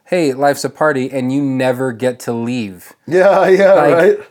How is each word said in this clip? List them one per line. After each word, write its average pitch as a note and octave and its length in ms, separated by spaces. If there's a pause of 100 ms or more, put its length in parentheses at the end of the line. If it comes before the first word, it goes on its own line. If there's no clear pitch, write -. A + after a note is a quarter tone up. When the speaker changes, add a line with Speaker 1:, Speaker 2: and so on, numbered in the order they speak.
Speaker 1:
"Hey, D#3+ 300
life's C#3 300
a C3+ 40
party C3+ 420
and C3 220
you C#3+ 80
never C3 520
get A#2+ 280
to B2 140
leave." A#2 580 (140)
Speaker 2:
Yeah, F#3 420
<laughs> - 0
yeah, F#3+ 240
Speaker 1:
Like, D#3 220
Speaker 2:
right. F#3 240 (120)